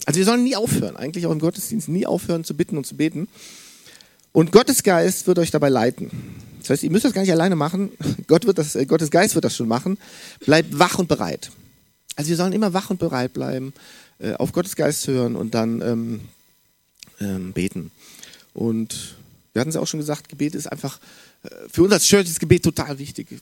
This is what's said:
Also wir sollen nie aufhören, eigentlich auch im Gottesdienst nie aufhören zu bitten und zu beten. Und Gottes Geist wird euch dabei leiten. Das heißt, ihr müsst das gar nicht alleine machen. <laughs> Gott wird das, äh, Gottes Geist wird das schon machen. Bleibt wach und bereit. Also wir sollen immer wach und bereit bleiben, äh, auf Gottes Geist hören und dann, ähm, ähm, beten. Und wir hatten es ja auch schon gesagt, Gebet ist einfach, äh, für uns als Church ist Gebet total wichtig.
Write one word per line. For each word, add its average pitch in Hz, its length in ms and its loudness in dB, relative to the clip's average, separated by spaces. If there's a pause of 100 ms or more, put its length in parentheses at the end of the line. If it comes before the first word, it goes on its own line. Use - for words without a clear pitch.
Also 151 120 -6
wir 185 80 2
sollen 240 180 4
nie 262 120 0
aufhören, - 400 -2
eigentlich 165 320 -6
auch 165 40 2
im 156 80 0
Gottesdienst 180 480 -2
nie 170 180 -2
aufhören 170 380 -2
zu 160 120 -8
bitten 160 220 -2
und 139 80 -6
zu - 100 -14
beten. 156 320 -2 (1040)
Und 165 200 4
Gottes 254 320 6
Geist 180 440 2
wird 180 120 4
euch 165 120 2
dabei 147 180 2
leiten. 120 400 0 (520)
Das - 80 -6
heißt, 135 140 0
ihr 151 80 2
müsst 226 140 4
das 240 80 2
gar 190 80 0
nicht 190 100 2
alleine 170 240 4
machen. 170 360 -2 (180)
<laughs> - 180 -4
Gott 165 180 6
wird 196 120 2
das, 151 180 -2
äh, 131 100 0
Gottes 156 260 2
Geist 185 240 4
wird 156 100 0
das 117 100 -2
schon 120 120 -2
machen. 135 300 0 (420)
Bleibt 156 400 2
wach 180 200 4
und 180 100 0
bereit. 101 420 -4 (640)
Also 147 140 -4
wir 170 80 0
sollen 185 160 0
immer 202 200 0
wach 185 160 -2
und 185 100 -4
bereit 131 340 -2
bleiben, 135 400 -6 (460)
äh, 107 140 -4
auf - 180 -2
Gottes 180 240 -4
Geist 151 320 -2
hören 123 280 0
und 110 180 -6
dann, 113 280 0
ähm, 117 400 -4 (1000)
ähm, 95 340 -6
beten. 87 380 -6 (640)
Und 113 600 -4 (380)
wir - 60 0
hatten 165 100 -2
es 156 60 -4
ja - 60 -2
auch - 60 -4
schon 156 120 -6
gesagt, 147 300 -8
Gebet 147 260 -6
ist 156 160 -10
einfach, 143 280 -10 (440)
äh, - 60 -14 (200)
für 165 140 4
uns 202 100 6
als 170 120 4
Church 196 220 6
ist 165 120 -4
Gebet 170 240 4
total 147 360 -2
wichtig. - 280 -12 (140)